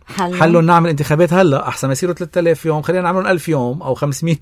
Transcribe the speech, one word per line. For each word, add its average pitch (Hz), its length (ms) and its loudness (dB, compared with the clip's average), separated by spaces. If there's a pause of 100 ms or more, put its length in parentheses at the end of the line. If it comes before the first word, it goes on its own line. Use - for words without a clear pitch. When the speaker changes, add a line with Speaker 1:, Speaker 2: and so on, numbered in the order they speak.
Speaker 1:
حلهم؟ 180 360 -4
Speaker 2:
حلهم 170 240 4
نعمل 170 240 4
انتخابات 151 440 2
هلأ، 165 340 2
أحسن - 200 -6
ما 135 40 0
يصيروا 170 240 -4
ثلاثة 180 240 -6
آلاف 170 260 0
يوم. 151 160 -2
خلينا 180 220 -2
نعملهم 185 240 -2
ألف 170 220 -2
يوم 135 320 -2
أو 131 120 -4
خمسمية 147 480 -2